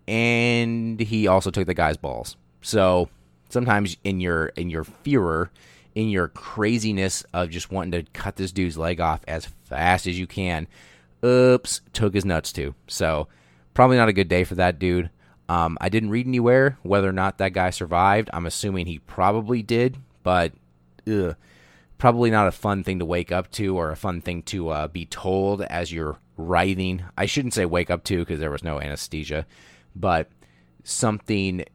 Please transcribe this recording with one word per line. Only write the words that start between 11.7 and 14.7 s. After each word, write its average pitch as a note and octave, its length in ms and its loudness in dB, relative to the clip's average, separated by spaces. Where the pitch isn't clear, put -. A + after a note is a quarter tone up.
took G2+ 220 0
his G2 100 2
nuts E2+ 260 -2
too. C#2+ 240 -6
So D#2 420 -2
probably B2+ 240 8
not A2+ 100 6
a G#2+ 40 4
good F#2+ 160 2
day F2+ 160 4
for F2 100 -6
that F2+ 240 2